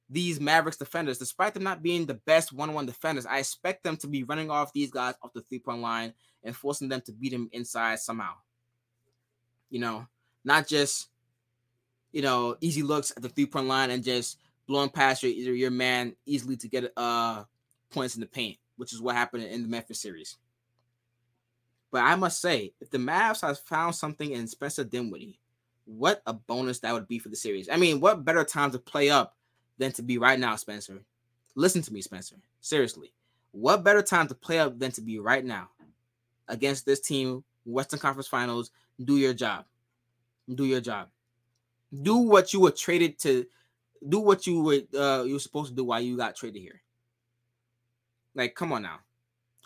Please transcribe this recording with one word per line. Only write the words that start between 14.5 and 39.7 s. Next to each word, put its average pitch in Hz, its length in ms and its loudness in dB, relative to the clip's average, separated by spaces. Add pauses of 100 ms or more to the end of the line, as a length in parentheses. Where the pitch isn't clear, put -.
blowing 139 220 2
past 135 340 2
your, 127 80 2
your, 123 240 -2
your 127 160 2
man 123 440 0 (100)
easily 131 320 -4
to 117 100 -12
get, 123 300 -4
uh, 117 460 0 (480)
points 127 240 -4
in 113 60 -8
the 110 60 -10
paint, 113 300 -8 (180)
which 120 160 -14
is 113 100 -14
what 123 140 0
happened 120 280 -2
in 110 180 -8
the 113 80 -6
Memphis 113 320 -8
series. 82 340 -14 (1600)
But 120 120 2
I 151 120 6
must 185 260 0
say, 123 400 0
if - 100 -20
the 135 60 0
Mavs 185 420 0
has 143 180 -2
found 165 380 -2
something 151 360 -6
in 117 160 -6
Spencer 143 360 -6
Dinwiddie, 110 560 -8 (480)
what 135 380 0
a - 80 -4
bonus 123 460 -4
that 113 140 -2
would 113 140 -4
be 117 120 -6
for 110 100 -14
the 107 60 -12
series. 98 340 -6
I 160 80 0
mean, 160 220 4
what 175 260 4
better 165 180 4
time 143 280 0
to 123 80 -4
play 143 320 2
up 131 240 4 (420)
than 131 140 -2
to - 100 -10
be 120 160 -2
right 127 220 6
now, 117 160 0
Spencer? 104 480 -12 (500)
Listen 175 300 2
to 107 100 -12
me, 98 80 -10
Spencer. - 360 -14 (220)
Seriously. - 540 -2 (380)
What 156 320 2
better 202 180 8
time 170 280 2
to 131 40 -8
play 165 240 -4
up 131 220 2
than 127 140 -2
to 113 80 -12
be 110 180 -8
right 127 260 2
now 98 240 -8 (800)
against 135 400 -2
this 135 140 4
team, 131 420 -2 (220)
Western 131 340 -4
Conference 139 280 -2
Finals? 120 440 -2 (320)
Do 139 140 4
your 131 180 4
job. 110 300 -4 (840)